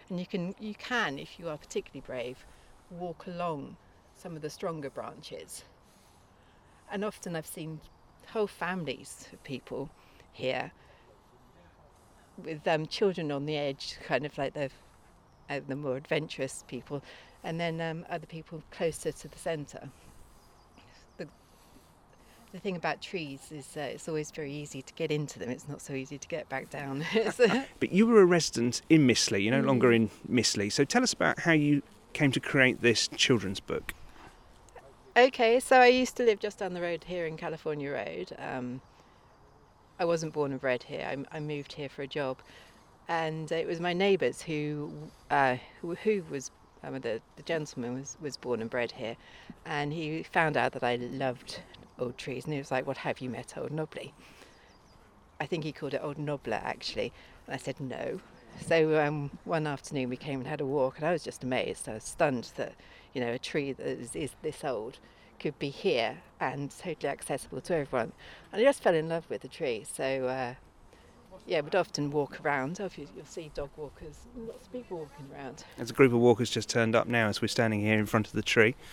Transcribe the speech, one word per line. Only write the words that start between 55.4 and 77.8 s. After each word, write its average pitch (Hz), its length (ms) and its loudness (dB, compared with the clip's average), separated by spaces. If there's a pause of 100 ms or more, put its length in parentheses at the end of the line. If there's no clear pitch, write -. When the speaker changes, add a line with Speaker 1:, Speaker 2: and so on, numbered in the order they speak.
Speaker 1:
I 151 40 -4
think 160 200 -4
he 151 80 -6
called 139 200 -8
it - 100 -2
Old 147 140 -6
Nobbler, 143 460 -4
actually. - 480 -4 (360)
And - 80 -8
I - 20 -4
said, - 240 -8
"No." 131 400 -6 (440)
So, 156 400 6
um, 147 240 -2 (140)
one 156 240 -2
afternoon 135 420 -4
we 127 80 -6
came 135 220 -6
and 123 80 -8
had 151 140 -4
a 147 40 -2
walk, 131 320 0
and 151 80 -4
I 165 60 2
was 165 120 -2
just - 200 -12
amazed. 123 460 -2
I 110 60 -6
was 110 80 -10
stunned 131 540 0
that, - 160 -6 (400)
you 131 80 -2
know, 120 100 0
a 123 80 -2
tree 139 340 -2
that 120 120 -8
is, 127 300 -6
is 160 160 -4 (100)
this 151 220 -6
old 120 360 -4 (400)
could 151 180 -4
be 143 120 -4
here 135 480 2 (220)
and 139 380 -2
totally 156 320 -6
accessible - 520 -6
to - 140 -2
everyone. 131 360 0 (400)
And 208 100 0
I 247 40 6
just 277 180 4
fell 196 100 6
in 160 160 2
love 165 200 -4
with 107 120 -6
the 131 60 -14
tree. 123 440 -4
So, 135 360 -2
uh, 127 260 -2 (920)
yeah, 160 140 2
we'd 143 140 -2
often 147 360 2
walk 143 340 -2
around. 143 360 0
Oh, 202 40 -4
if - 140 -8
you, 147 160 -12
you'll 156 100 -14
see 156 300 -12
dog 143 220 -6
walkers, 147 400 -14 (200)
lots 226 300 -14
of - 60 -20
people 240 260 -10
walking 147 340 -14
around. 139 300 -12 (140)
Speaker 2:
There's 120 120 -6
a 131 40 -8
group 131 200 6
of 117 60 4
walkers 120 320 6
just - 180 -4
turned 113 240 2
up 113 140 4
now 117 220 4
as 101 120 -2
we're 113 60 0
standing 110 320 2
here 110 180 4